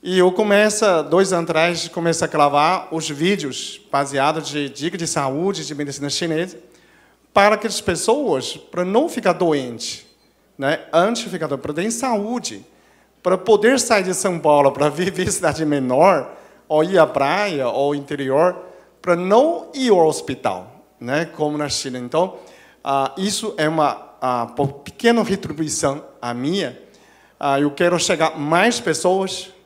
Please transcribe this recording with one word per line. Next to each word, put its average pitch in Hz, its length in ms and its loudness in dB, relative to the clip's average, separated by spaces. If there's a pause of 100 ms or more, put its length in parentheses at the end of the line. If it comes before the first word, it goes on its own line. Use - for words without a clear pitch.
E 180 160 0
eu 180 140 6
começo, 214 520 2 (200)
dois 185 280 2
anos 170 160 -2
atrás, 165 380 0
começo 165 380 -2
a - 20 -4
gravar 151 640 2
os 156 180 -6
vídeos 151 720 -4 (120)
baseados 139 560 0
de 143 200 -6
dica 175 300 -6
de 165 80 -4
saúde, 151 580 -2
de 147 80 -10
medicina 143 380 -8
chinesa, 170 480 -4 (760)
para 208 240 6
que 214 120 -6
as - 120 -6
pessoas, 185 760 -2
para - 280 -6
não 226 240 2
ficar 190 260 0
doente, 139 680 -2 (540)
né? 143 220 0 (120)
Antes 202 300 2
de 196 80 -10
ficar 160 160 -6
doente, 139 160 -6
para 151 100 -8
ter 180 200 -2
saúde, 226 720 -4 (560)
para 180 160 2
poder 220 400 4
sair 214 240 2
de 185 100 -2
São 175 260 -2
Paulo, 147 340 4
para 139 160 0
viver 180 400 -2
em - 20 -2
cidade 160 340 -2
menor, 147 720 2 (320)
ou 156 140 2
ir 180 160 2
à 156 80 8
praia, 139 600 0
ou 139 260 0
interior, 143 680 0 (380)
para 175 160 2
não 247 580 2
ir 262 160 0
ao 175 160 6
hospital, 113 800 -4 (140)
né? 139 240 -2
Como 151 320 -4
na 147 140 -4
China. 127 280 -6
Então, 156 380 -2 (460)
ah, 139 340 -2
isso 196 400 -4
é 156 100 0
uma, 151 540 -2
ah, 123 340 -2
po-, 143 140 -2
pequena - 540 0
retribuição 160 840 -4 (160)
a 120 140 -6
minha. 135 440 -4 (640)
Ah, 139 180 0
eu 147 120 2
quero 175 280 2
chegar 160 400 0
mais 175 420 2
pessoas 185 760 -2 (120)